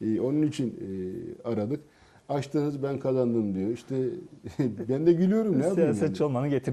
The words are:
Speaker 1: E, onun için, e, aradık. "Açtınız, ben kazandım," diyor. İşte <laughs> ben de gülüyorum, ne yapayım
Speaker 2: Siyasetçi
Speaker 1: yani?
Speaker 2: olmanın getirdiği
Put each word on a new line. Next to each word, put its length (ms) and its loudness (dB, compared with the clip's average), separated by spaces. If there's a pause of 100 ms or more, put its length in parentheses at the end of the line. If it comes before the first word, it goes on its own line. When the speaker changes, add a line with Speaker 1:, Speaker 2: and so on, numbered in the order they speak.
Speaker 1:
E, 200 0
onun 220 2
için, 260 0
e, 800 -8
aradık. 320 -2 (480)
"Açtınız, 540 -2
ben 160 -2
kazandım," 560 0
diyor. 160 -2
İşte 380 -4 (400)
<laughs> 400 -2
ben 180 0
de 60 10
gülüyorum, 400 4
ne 140 4
yapayım 80 2 (200)
Speaker 2:
Siyasetçi 280 0
Speaker 1:
yani? 80 4
Speaker 2:
olmanın 200 0
getirdiği 220 0